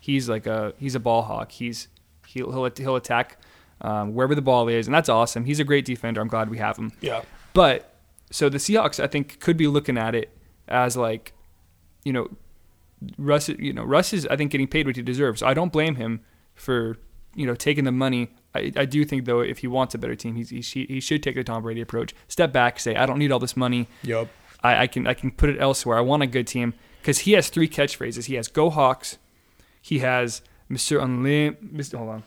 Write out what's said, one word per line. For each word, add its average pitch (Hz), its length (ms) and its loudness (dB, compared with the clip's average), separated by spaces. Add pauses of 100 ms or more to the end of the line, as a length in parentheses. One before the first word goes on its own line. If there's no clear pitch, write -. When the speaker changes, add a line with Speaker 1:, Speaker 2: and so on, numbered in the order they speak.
Speaker 1:
he's 135 300 -2
like 110 160 -2
a, 110 320 -2
he's 135 160 -6
a 127 60 -2
ball 117 220 2
hawk. 110 300 -6
He's, 120 360 -10 (380)
he'll, - 240 -8
he'll, 127 240 -4
he'll 135 220 -2
attack, 120 420 -2 (440)
um, 107 320 -4
wherever 131 200 4
the 147 80 0
ball 123 260 4
is, 117 200 2
and 127 60 -2
that's - 160 4
awesome. 117 340 2
He's 147 160 -2
a 151 40 2
great 143 200 2
defender. 117 380 -4
I'm 113 60 -4
glad 110 200 -2
we 110 100 -6
have 107 200 -2
him. 113 140 -6 (100)
Speaker 2:
Yeah. - 180 -4 (320)
Speaker 1:
But, 147 380 6 (400)
so - 180 2
the 139 80 0
Seahawks, 208 420 2
I 143 100 0
think, - 320 -4
could 170 180 2
be 160 80 4
looking 143 320 2
at 113 160 -2
it 113 200 -4 (320)
as, 123 300 0
like, 113 380 -4 (680)
you 139 120 -2
know, 120 140 -2 (920)
Russ, 147 320 2
you 139 240 -4
know, 120 100 -6
Russ 143 300 2
is, 160 140 -2
I 139 80 0
think, 147 160 -2
getting 135 160 0
paid 156 180 0
what 131 100 -2
he 123 60 -8
deserves. 123 380 0
So 113 60 0
I 127 60 4
don't 165 180 0
blame 156 260 0
him 113 240 -4 (340)
for, 117 420 -2 (380)
you 151 120 -4
know, 120 80 -2
taking 143 300 0
the 127 80 0
money. 127 380 0 (240)
I, - 200 -4
I 139 120 0
do 147 180 0
think, 135 220 -4
though, 120 140 2
if 120 180 -4
he - 80 -8
wants 127 280 -2
a 120 40 -6
better 120 160 -6
team, 117 200 -8
he's, 117 140 -6
he, 123 140 -10
sh-, - 260 -8
he 135 100 -6
should 151 240 -2
take 131 120 -4
the 127 100 -4
Tom 113 180 -4
Brady 113 200 -6
approach. 117 320 -6 (120)
Step 156 280 0
back, 123 260 4
say, 113 160 -2
"I 123 80 4
don't 131 140 0
need 143 140 2
all 127 60 2
this 123 160 -4
money. 123 320 0 (160)
Speaker 2:
Yup. 113 260 -4 (340)
Speaker 1:
I, 120 220 6
I - 20 0
can, - 200 -2
I 127 60 0
can 131 180 -4
put 147 200 4
it 139 100 -2
elsewhere. 131 380 2
I - 20 4
want 139 220 2
a 135 40 2
good 123 200 0
team." 120 260 -2 (300)
'Cause 143 160 2
he 196 140 4
has 196 180 6
three 160 180 2
catchphrases. 123 580 -4
He 131 100 -4
has 113 120 -6
"Go 160 220 4
Hawks." 135 480 0 (640)
He 151 160 -2
has 127 420 0 (300)
Mister 131 300 0
Unlim-, 139 600 0 (120)
Mister, 143 260 -8
hold 113 120 -8
on. 110 160 -10